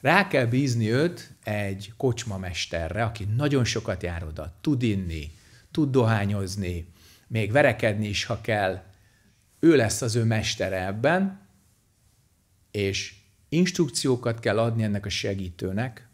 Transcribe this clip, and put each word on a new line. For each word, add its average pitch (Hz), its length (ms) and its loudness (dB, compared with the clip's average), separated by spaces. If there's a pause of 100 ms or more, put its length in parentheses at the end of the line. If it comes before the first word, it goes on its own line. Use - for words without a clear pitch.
Rá 185 260 4
kell 135 180 2
bízni 117 460 2
őt 165 520 -2
egy 101 540 -6
kocsmamesterre, 95 1040 -4
aki 117 200 -4 (120)
nagyon 139 280 2
sokat 107 400 -2
jár 87 200 -4
oda, 78 380 -10
tud 139 220 0
inni, 85 480 -2 (400)
tud 147 200 0
dohányozni, 101 960 0 (400)
még 107 240 -2
verekedni 113 560 2
is, 104 180 -4
ha 117 160 -6
kell. 98 420 0 (760)
Ő 160 160 8
lesz 113 260 2
az 117 140 -2
ő 120 80 2
mestere 98 600 0
ebben, 156 640 0 (1200)
és 101 440 -2 (340)
instrukciókat 131 920 0
kell 107 200 2
adni 113 240 2
ennek 104 220 -2
a 101 40 -6
segítőnek 98 1040 -6